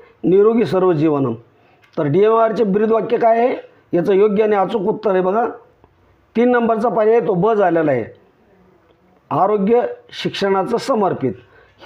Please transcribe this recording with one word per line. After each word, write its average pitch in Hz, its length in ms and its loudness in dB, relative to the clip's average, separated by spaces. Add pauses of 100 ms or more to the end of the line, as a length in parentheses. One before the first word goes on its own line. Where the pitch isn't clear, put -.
(240)
निरोगी 202 400 2
सर्व 180 280 0
जीवनम. 143 420 0 (640)
तर 165 40 -2
डीएमआरचे 214 640 2
ब्रीद 208 280 0
वाक्य 226 240 -2
काय 226 220 2
आहे, 247 180 0 (400)
याचं 175 160 0
योग्य 202 300 2
आणि 214 140 0
अचूक 196 260 -2
उत्तर 208 280 -4
आहे 185 100 0
बघा 196 260 -2 (880)
तीन 240 140 2
नंबरचा 233 380 0
पर्याय 220 320 2
तो 180 140 -2
ब 190 180 0
झालेला 170 380 2
आहे, 123 140 -2 (1300)
आरोग्य 202 500 2 (420)
शिक्षणाचं 196 540 -2
समर्पित. 196 560 -2 (540)